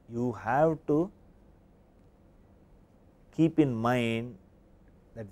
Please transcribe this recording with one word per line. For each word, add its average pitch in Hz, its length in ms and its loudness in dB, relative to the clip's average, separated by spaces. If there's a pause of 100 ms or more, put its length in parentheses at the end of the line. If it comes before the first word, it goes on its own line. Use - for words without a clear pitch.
(120)
You 120 220 -2
have 139 440 0 (100)
to 156 240 0 (2250)
keep 160 240 2
in 139 140 2
mind 117 600 -2 (800)
that 110 160 -14